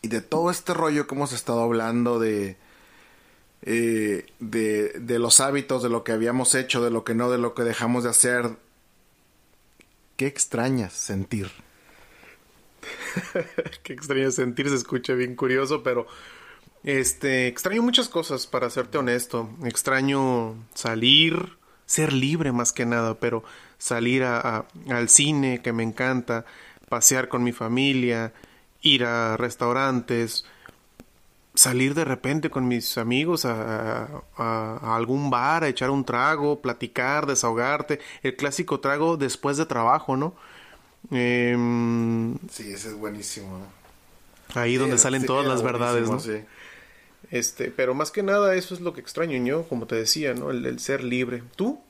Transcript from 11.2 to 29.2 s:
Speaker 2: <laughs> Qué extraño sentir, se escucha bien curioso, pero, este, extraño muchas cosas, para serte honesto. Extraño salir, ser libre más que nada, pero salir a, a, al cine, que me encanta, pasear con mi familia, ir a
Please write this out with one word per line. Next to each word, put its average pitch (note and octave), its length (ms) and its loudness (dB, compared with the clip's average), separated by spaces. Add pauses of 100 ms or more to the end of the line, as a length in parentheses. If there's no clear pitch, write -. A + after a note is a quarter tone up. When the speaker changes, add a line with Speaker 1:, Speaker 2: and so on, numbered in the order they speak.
Speaker 2:
<laughs> - 60 -20 (2250)
Qué - 100 -12
extraño C3+ 380 0
sentir, C3 380 0
se C#3 60 2
escucha B2+ 380 -2
bien B2 220 0
curioso, C3+ 480 0
pero, A#2+ 240 0 (760)
este, C3+ 640 2
extraño F#3+ 340 -2
muchas A#3+ 280 2
cosas, D3+ 380 -4
para B2 220 0
serte B2+ 280 -4
honesto. A#2+ 520 0 (140)
Extraño C3 920 2 (180)
salir, B2+ 840 4 (280)
ser D#3 280 2
libre C#3 380 0
más A#2+ 220 0
que B2 120 -2
nada, A#2 340 0
pero A#2 240 -2 (340)
salir B2 460 0
a, A#2+ 160 0
a, A2 260 -2 (240)
al A#2+ 200 0
cine, C#3 520 6
que A#2+ 120 -2
me A2+ 100 -2
encanta, B2 640 -2 (440)
pasear B2+ 400 4
con B2 140 0
mi A#2+ 80 2
familia, A#2+ 800 0 (480)
ir C3+ 240 4
a A#2 320 0